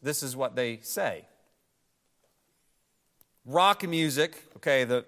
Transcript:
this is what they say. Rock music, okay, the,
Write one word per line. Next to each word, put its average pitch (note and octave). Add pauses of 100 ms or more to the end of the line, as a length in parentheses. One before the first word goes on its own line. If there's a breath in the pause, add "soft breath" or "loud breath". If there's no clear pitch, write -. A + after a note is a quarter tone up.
this D3
is B2+
what B2+
they A#2
say. A#2+ (2250)
Rock F#3
music, D#3+ (120)
okay, C3+
the, A#2+